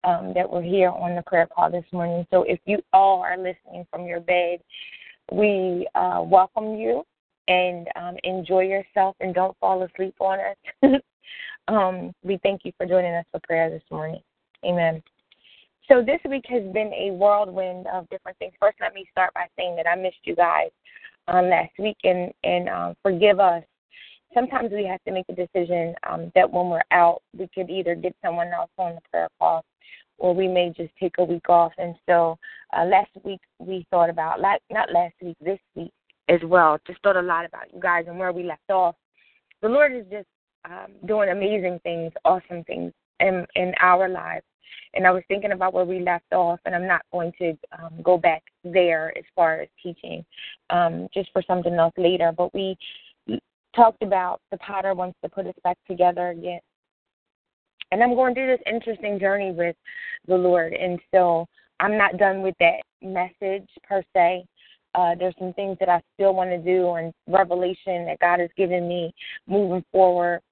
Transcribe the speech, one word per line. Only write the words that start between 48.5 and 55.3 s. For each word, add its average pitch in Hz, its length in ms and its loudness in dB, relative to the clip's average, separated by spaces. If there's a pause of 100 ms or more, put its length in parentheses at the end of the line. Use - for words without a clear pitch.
there 170 540 0
as - 60 -12 (120)
far 160 260 2
as 151 80 -12 (120)
teaching, 165 440 -12 (440)
um, 175 440 0
just 196 180 -6
for 190 160 -2
something 175 280 0
else 170 220 4
later. 170 380 2
But 180 180 -2
we 190 240 -4 (960)
talked 226 280 6
about 185 380 -2 (100)
the 190 60 -10
potter 196 360 -4
wants 180 300 -6
to 170 60 -8
put 190 180 -8